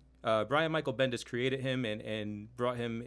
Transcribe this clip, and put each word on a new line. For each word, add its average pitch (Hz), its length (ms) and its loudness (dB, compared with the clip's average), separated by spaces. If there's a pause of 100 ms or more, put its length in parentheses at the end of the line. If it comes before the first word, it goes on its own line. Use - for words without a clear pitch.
(240)
uh, 110 200 4
Brian 151 280 2
Michael 151 220 0
Bendis 123 300 2
created 131 380 0
him 131 240 0
and, 107 160 -2
and 107 560 -6
brought 123 200 0
him 117 300 -4